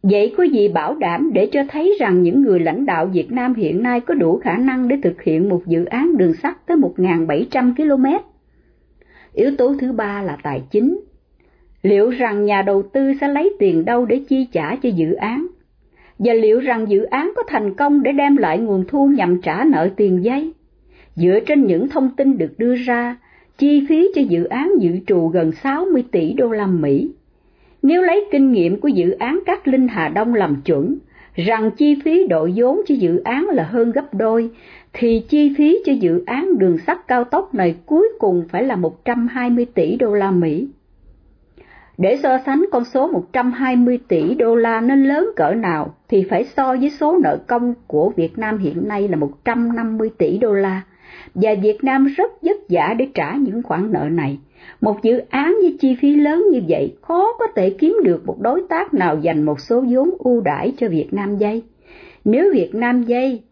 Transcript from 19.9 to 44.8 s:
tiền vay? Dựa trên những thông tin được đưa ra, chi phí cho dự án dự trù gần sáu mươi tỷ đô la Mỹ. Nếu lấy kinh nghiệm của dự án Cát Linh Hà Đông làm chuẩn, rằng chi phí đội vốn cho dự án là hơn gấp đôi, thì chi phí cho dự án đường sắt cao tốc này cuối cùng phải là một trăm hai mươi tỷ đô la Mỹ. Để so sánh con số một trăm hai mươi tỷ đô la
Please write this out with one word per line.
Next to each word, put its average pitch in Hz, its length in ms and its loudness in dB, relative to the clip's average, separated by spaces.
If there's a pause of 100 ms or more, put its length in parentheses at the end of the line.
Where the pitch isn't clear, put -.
tiền 185 280 2
vay? 294 280 -2 (640)
Dựa 180 300 4
trên 285 200 4
những 190 220 0
thông 269 280 0
tin 269 220 2
được 160 200 -6
đưa 240 160 0
ra, 240 420 -2 (420)
chi 285 300 4
phí 320 260 4
cho 285 80 2
dự 175 220 0
án 302 340 -2
dự 180 120 2 (160)
trù 170 220 2
gần 160 240 0
sáu 277 320 -4
mươi 285 260 0
tỷ - 220 0
đô 254 180 0
la 214 160 -4
Mỹ. 170 440 0 (720)
Nếu 339 200 4
lấy 381 300 2
kinh 269 200 4
nghiệm 180 280 2
của 294 80 0
dự 180 220 2
án 269 360 -4
Cát 359 220 -2
Linh 262 200 2
Hà 180 200 -4
Đông 214 260 -2
làm 151 300 0
chuẩn, 180 340 0 (360)
rằng 220 360 -2
chi 294 340 2
phí 339 220 4
đội 170 300 0
vốn 262 300 2
cho 294 80 2
dự 180 240 0
án 277 300 -2
là 262 140 0
hơn 233 300 0
gấp 285 220 -4
đôi, 226 360 0 (420)
thì 226 360 0
chi 294 300 4
phí 302 260 4
cho 277 80 0
dự 175 340 0
án 294 320 -2
đường 175 200 2
sắt - 300 -4
cao 247 160 0
tốc 320 300 -4
này 175 220 0 (100)
cuối 359 220 4 (100)
cùng 180 300 0
phải 202 160 -4
là 254 120 -2
một 175 280 -4
trăm 240 240 -2
hai 247 220 -4
mươi 240 240 0
tỷ 175 220 0
đô 226 180 0
la 196 160 0
Mỹ. 175 380 0 (1300)
Để 202 240 2
so 262 240 2
sánh 285 260 0
con 240 120 -2
số 269 240 -2
một 180 240 -6
trăm 247 200 -2
hai 254 240 -2
mươi 247 220 2 (100)
tỷ - 260 0
đô 233 220 2
la 226 240 0